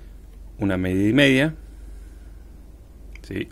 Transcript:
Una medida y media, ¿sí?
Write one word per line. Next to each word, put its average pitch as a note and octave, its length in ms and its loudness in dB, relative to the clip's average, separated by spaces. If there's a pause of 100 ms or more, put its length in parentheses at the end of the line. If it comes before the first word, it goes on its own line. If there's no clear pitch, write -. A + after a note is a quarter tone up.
(580)
Una F#2+ 200 2
medida F#2 320 4
y A#2 40 4
media, C#3 400 6 (1700)
¿sí? - 280 -6